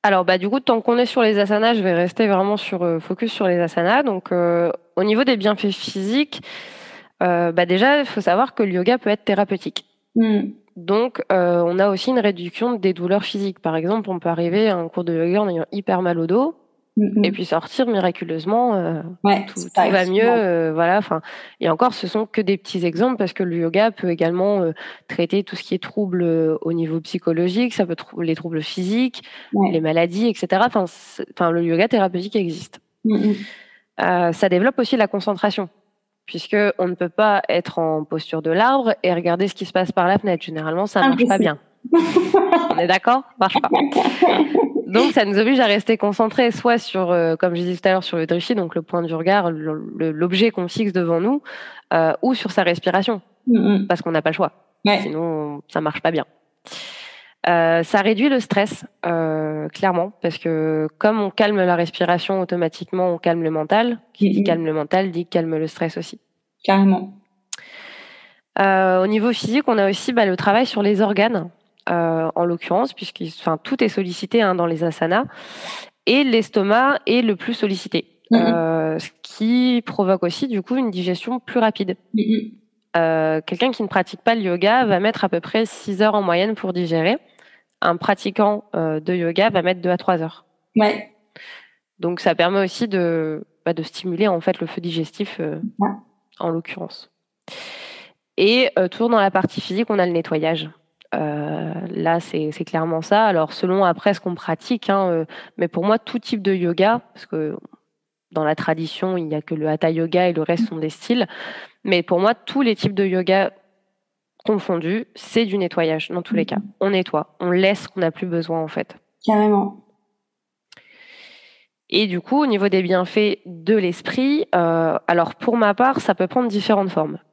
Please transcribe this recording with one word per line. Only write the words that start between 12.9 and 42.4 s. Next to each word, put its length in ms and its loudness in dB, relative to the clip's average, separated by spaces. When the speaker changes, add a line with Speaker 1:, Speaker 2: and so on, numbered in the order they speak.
Speaker 1:
douleurs 320 -2
physiques. 360 -6
Par 160 -2
exemple, 340 -2
on 80 -4
peut 100 -4
arriver 400 0
à 80 0
un 120 -4
cours 160 -6
de 100 -2
yoga 280 0
en 60 0
ayant 240 -2
hyper 300 -2
mal 160 0
au 80 0
dos, 280 2
Speaker 2:
Hmm, 100 2
hmm. 60 4
Speaker 1:
et 40 2
puis 140 -6
sortir 420 -2
miraculeusement, 880 0
euh, 280 -2
Speaker 2:
Ouais, 220 2
Speaker 1:
tout, 120 -16
Speaker 2:
c'est 120 -10
Speaker 1:
tout 60 -18
Speaker 2:
ça, 160 4
Speaker 1:
va 160 2
mieux, 100 -2
Speaker 2:
effectivement. 180 4
Speaker 1:
euh, 380 2
voilà. 240 2
Enfin, 240 -2
et 80 0
encore, 240 2
ce 140 -8
sont 180 -2
que 160 -4
des 160 0
petits 300 -4
exemples, 320 0
parce 160 -2
que 80 -4
le 160 -2
yoga 320 2
peut 180 -6
également, 540 0
euh, 100 0
traiter 380 -2
tout 120 -12
ce 60 -12
qui 120 -4
est 80 -4
troubles, 400 -2
euh, 400 2
au 100 -4
niveau 300 -2
psychologique, 720 -2
ça 100 0
peut 120 -4
trou-, 260 -10
les 120 0
troubles 280 -6
physiques, 600 -2
Speaker 2:
Ouais. 200 2
Speaker 1:
les 100 2
maladies, 460 2
et 60 0
cetera. 340 0
Enfin, 180 0
c'est, 400 -14
enfin, 120 2
le 140 0
yoga 220 2
thérapeutique 480 0
existe. 460 -4
Speaker 2:
Hmm, 120 4
hmm. 180 2
Speaker 1:
Euh, 320 2
ça 160 2
développe 300 2
aussi 180 0
la 100 4
concentration, 640 -2
puisque 320 -6
on 100 0
ne 60 -4
peut 160 -4
pas 400 2
être 280 -2
en 260 0
posture 360 -6
de 120 -2
l'arbre 500 2
et 100 2
regarder 360 0
ce 60 -8
qui 120 -8
se 60 -18
passe 200 0
par 160 2
la 100 4
fenêtre. 280 0
Généralement, 400 -4
ça 140 0
marche 260 4
pas 80 2
Speaker 2:
Impossible. 60 0
Speaker 1:
bien. 180 0
Speaker 2:
<laughs> 840 4